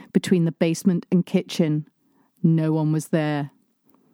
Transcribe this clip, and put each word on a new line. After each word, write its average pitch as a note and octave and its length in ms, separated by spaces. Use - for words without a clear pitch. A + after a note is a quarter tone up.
between F3+ 320
the E3 80
basement F3 580
and F3 140
kitchen. D#3 640
No D#3+ 320
one D#3 180
was D#3 160
there. D3+ 440